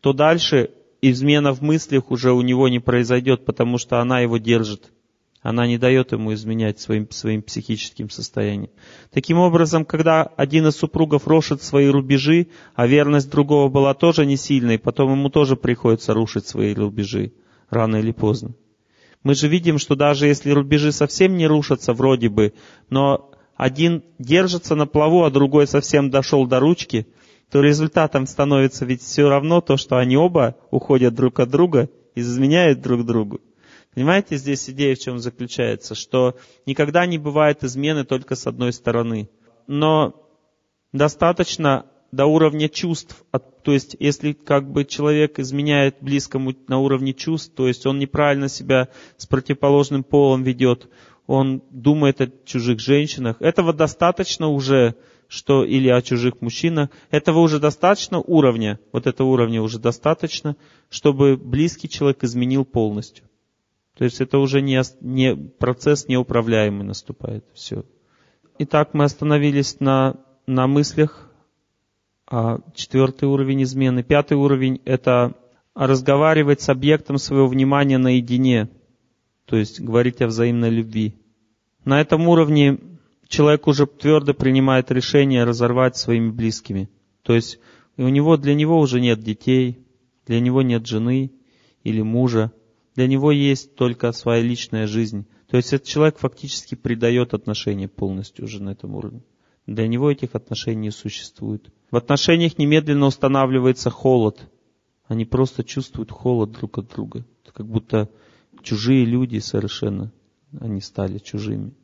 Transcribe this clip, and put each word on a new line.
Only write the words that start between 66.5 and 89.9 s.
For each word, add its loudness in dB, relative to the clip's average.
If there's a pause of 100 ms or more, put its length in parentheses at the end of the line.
наступает. -12
Все. -14 (720)
Итак, -2
мы 2
остановились 0
на, 2 (280)
на 0
мыслях. 0 (960)
А -4 (140)
четвертый -2
уровень 0
измены. -2
Пятый 0
уровень — 0
это 0 (400)
разговаривать 2
с -6
объектом 0
своего 2
внимания 2
наедине, 0 (760)
то -2
есть -4
говорить 0
о 0
взаимной 0
любви. -4 (720)
На 2
этом 0
уровне 4 (480)
человек 2
уже 2
твердо 0
принимает 2
решение 2
разорвать 0
своими -2
близкими. -6 (340)
То 0
есть -2 (380)
и -4
у 0
него, 2
для 0
него 2
уже 0
нет 0
детей, -2 (400)